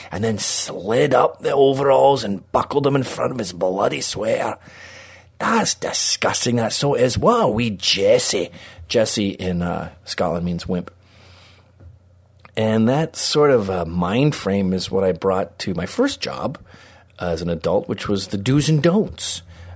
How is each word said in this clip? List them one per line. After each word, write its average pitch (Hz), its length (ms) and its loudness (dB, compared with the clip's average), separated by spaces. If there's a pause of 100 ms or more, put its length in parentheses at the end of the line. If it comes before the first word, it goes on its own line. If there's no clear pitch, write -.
(120)
and 95 100 -4
then 110 160 -2
slid - 720 0
up - 280 2
the 151 120 -2
overalls 135 680 4
and 101 300 -6
buckled 135 320 0
them 139 100 2
in 135 80 0
front - 300 -4
of 127 60 -6
his 92 140 -6
bloody 95 480 -2
sweater. 110 580 -2 (840)
That's 214 340 0
disgusting, - 840 -2
that 113 180 -2
so 143 200 0
is. 123 240 2
What 220 240 4
a 156 60 4
wee 117 220 0
Jessie." - 840 2 (340)
Jessie 107 440 0
in, 90 320 -4
uh, 87 260 -4 (160)
Scotland 87 400 -2
means 87 240 -4
wimp. 90 240 -4 (1700)
And 110 300 2
that 156 280 0
sort 147 340 2
of, 110 180 4
uh, 92 160 -2
mind 92 500 0
frame 95 380 0
is 90 180 -4
what 95 140 0
I 92 80 2
brought 95 460 -2
to 92 160 -4
my 85 100 -4
first - 380 -2
job - 340 -6 (640)
as 85 220 -4
an 85 80 -2
adult, 85 360 0
which - 220 -6
was 98 200 -2
the 101 100 -6
do's 135 320 2
and 151 120 2
don'ts, - 600 0 (340)